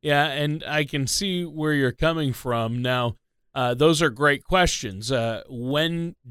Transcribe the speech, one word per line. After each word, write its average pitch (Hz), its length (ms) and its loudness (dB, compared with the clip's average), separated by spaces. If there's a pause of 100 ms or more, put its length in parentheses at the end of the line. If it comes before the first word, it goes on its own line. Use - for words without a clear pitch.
Yeah, 147 260 2
and 147 400 -2
I 151 160 0
can 143 240 -2
see 185 360 -2
where 156 300 -2
you're 135 180 2
coming 156 420 0
from. 117 480 -2
Now, 123 340 0 (400)
uh, 127 180 0
those 151 280 4
are 156 80 4
great 139 340 2
questions. 123 720 0
Uh, 117 360 -2
when 156 640 -2 (160)